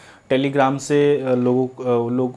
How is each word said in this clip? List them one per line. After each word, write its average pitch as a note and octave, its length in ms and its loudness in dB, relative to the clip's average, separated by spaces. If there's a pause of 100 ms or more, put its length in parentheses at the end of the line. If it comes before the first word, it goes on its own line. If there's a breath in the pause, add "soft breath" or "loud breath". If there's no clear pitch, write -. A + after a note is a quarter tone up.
(340 loud breath)
Telegram C3+ 460 0
से, C#3+ 420 2
अ, C3 140 0
लोगों, B2 320 0
अ, B2 460 -2
लोग B2 240 -2